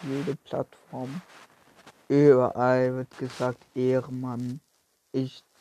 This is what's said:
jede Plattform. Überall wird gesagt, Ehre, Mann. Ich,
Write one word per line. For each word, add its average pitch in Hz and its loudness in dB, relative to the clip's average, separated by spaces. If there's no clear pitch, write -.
jede 139 -6
Plattform. 135 -10
Überall 127 4
wird 127 -10
gesagt, 127 -6
Ehre, 127 0
Mann. 127 -8
Ich, 131 -6